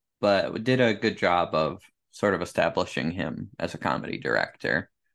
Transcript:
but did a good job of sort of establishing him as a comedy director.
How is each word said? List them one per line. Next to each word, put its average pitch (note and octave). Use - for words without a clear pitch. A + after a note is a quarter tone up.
but G2+
did B2+
a A2+
good G#2
job F2
of D#2
sort G2+
of E2+
establishing E2+
him E2+
as E2+
a -
comedy -
director. A#1